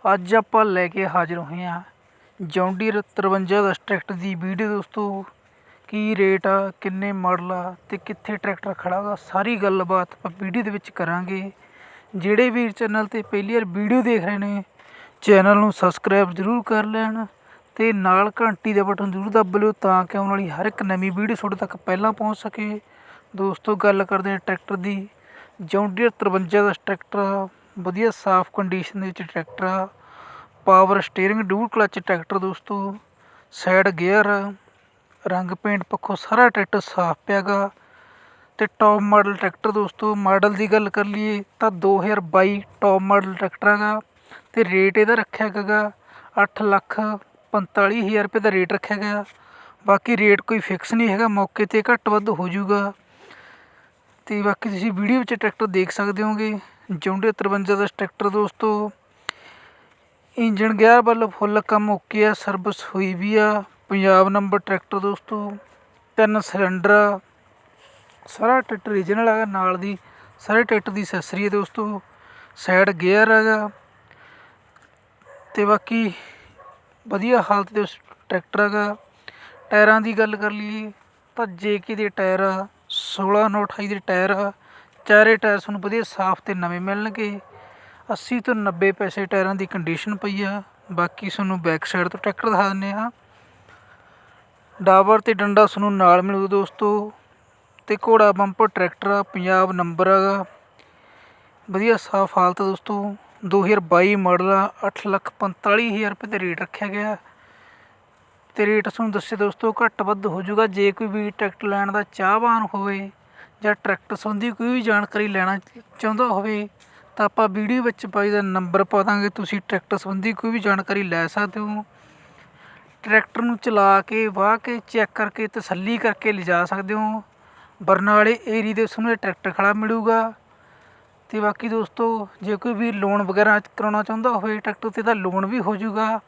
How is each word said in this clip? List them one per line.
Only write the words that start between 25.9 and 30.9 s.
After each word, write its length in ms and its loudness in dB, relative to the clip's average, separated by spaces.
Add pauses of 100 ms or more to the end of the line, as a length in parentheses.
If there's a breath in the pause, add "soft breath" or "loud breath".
ਡੀਅਰ 140 2 (100)
ਤਰਵੰਜਾ 440 2
ਦਾ 100 2 (120)
ਟਰੈਕਟਰ 340 -6
ਆ, 280 -2 (320)
ਵਧੀਆ 340 -2
ਸਾਫ਼ 420 0
ਕੰਡੀਸ਼ਨ 460 -4
ਦੇ 60 -6
ਵਿੱਚ 160 -10
ਟਰੈਕਟਰ 420 -8
ਆ। 220 -2 (800 loud breath)
ਪਾਵਰ 360 8